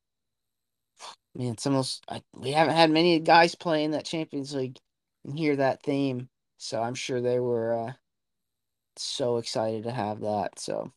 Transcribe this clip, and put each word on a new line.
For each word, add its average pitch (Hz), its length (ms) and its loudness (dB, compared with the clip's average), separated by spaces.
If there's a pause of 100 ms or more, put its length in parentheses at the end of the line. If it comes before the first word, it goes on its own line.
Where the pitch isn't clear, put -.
(1400)
man, 123 180 -4
it's - 140 -6
almost, 135 420 -2
I, 117 120 -10 (120)
we - 180 -6
haven't 151 240 4
had 165 140 8
many 165 300 4
guys 170 360 6
play 156 280 -2
in 156 80 -2
that 143 140 -4
Champions 147 500 -8
League 131 220 -6 (460)
and 139 140 -10
hear 151 180 2
that 135 280 2
theme, 139 460 -2 (280)
so - 240 -6
I'm 120 140 -4
sure 127 260 -4
they 123 180 0
were, 117 480 -2
uh, 131 60 -10 (1040)
so 120 400 -2
excited 110 460 -4
to 117 80 -6
have 107 300 -4
that, 104 380 -2
so 52 380 -6